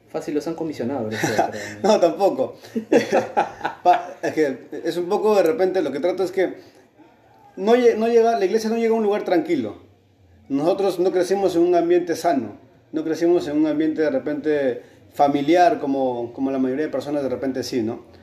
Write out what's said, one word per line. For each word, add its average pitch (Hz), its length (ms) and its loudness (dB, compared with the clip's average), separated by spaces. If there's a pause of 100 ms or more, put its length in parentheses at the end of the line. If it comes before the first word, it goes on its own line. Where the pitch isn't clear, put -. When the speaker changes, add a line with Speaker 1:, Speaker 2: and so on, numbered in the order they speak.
Speaker 1:
Fácil, 160 260 -6
los 147 120 -4
han 165 60 -6
comisionado, 139 560 -6
¿no? 110 80 -8 (320)
Speaker 2:
<laughs> - 320 -12
No, 202 180 4
tampoco. 160 560 0 (340)
<laughs> - 40 2 (920)
Pa-, 175 260 4 (120)
es 147 120 -4
que 143 240 0 (260)
es 165 140 -4
un 175 120 -4
poco 208 260 2
de 190 80 4
repente, 175 380 2
lo 147 100 -2
que 139 80 -6
trato 180 240 -2
es 170 80 -4
que 170 220 0 (1000)
no 208 200 4
lle-, 240 220 6
no 220 100 0
llega, 226 320 4
la 196 60 0
iglesia 220 240 0
no 233 80 -2
llega 226 160 0
a 226 40 0
un 220 60 0
lugar 208 200 0
tranquilo. 156 520 0 (720)
Nosotros 180 500 0
no 180 120 2
crecimos 185 440 0
en 170 60 4
un 175 140 4
ambiente 170 400 2
sano, 139 420 -2 (340)
no 156 120 -6
crecimos 165 440 0
en 147 100 -2
un 156 100 2
ambiente 156 340 0
de 151 80 2
repente 139 720 -2 (320)
familiar 147 680 4
como, 131 540 -2
como 135 180 -4
la 135 60 -2
mayoría 131 280 -2
de 151 60 -6
personas 143 320 -4
de 131 60 -2
repente 123 340 -4
sí, 123 200 -4
¿no? - 220 -6 (180)